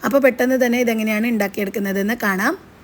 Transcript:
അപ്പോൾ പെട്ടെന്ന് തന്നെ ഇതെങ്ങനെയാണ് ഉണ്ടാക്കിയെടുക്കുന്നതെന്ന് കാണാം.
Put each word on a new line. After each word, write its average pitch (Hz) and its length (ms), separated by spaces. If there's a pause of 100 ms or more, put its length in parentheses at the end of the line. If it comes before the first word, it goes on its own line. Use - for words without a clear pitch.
അപ്പോൾ 247 140
പെട്ടെന്ന് 254 480
തന്നെ 240 140
ഇതെങ്ങനെയാണ് 220 460
ഉണ്ടാക്കിയെടുക്കുന്നതെന്ന് 202 960
കാണാം. 214 600